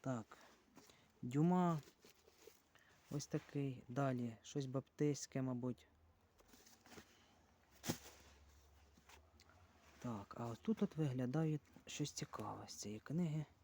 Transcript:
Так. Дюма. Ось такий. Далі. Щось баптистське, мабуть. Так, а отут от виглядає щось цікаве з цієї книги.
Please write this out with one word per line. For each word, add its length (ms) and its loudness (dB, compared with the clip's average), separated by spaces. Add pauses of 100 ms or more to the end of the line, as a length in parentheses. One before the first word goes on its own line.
Так. 380 -4 (840)
Дюма. 600 4 (1300)
Ось 160 -4
такий. 600 -4
Далі. 540 0
Щось 240 -4
баптистське, 760 0
мабуть. 440 -2 (4000)
Так, 400 -4
а 80 -4
отут 360 2
от 140 0
виглядає 640 2 (280)
щось 260 -2
цікаве 560 -6
з 60 -12
цієї 260 -6
книги. 440 0 (200)